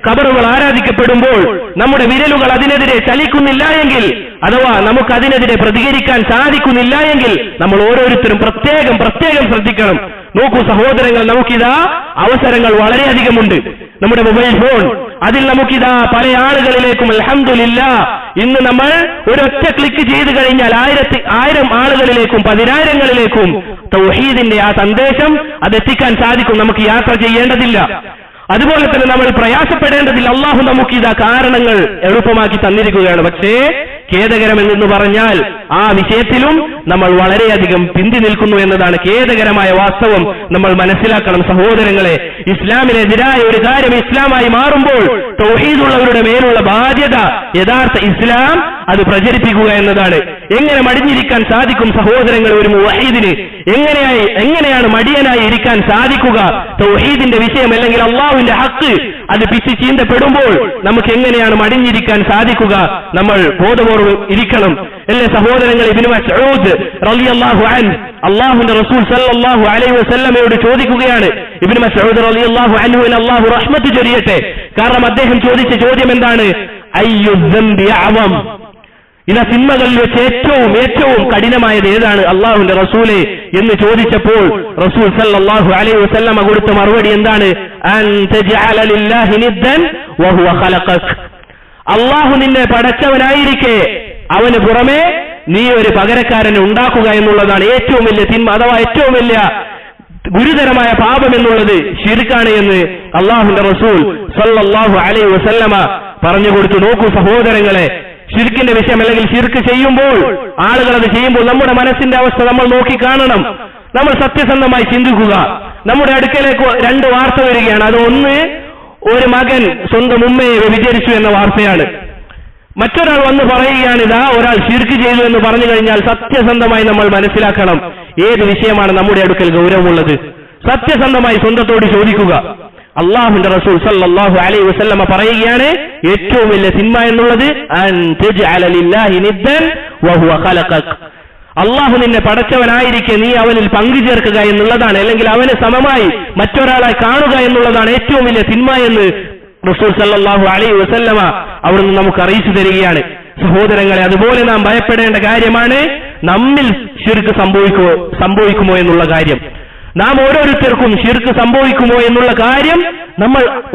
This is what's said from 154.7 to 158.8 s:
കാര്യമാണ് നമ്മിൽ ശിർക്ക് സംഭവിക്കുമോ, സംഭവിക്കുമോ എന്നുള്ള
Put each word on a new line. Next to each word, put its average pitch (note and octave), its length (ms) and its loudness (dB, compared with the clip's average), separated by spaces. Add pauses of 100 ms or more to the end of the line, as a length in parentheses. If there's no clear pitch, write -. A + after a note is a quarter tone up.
കാര്യമാണ് A#3 840 0 (240)
നമ്മിൽ A#3+ 500 2
ശിർക്ക് G#3+ 640 -2
സംഭവിക്കുമോ, F#3+ 720 2 (100)
സംഭവിക്കുമോ G3 560 2
എന്നുള്ള E3+ 260 2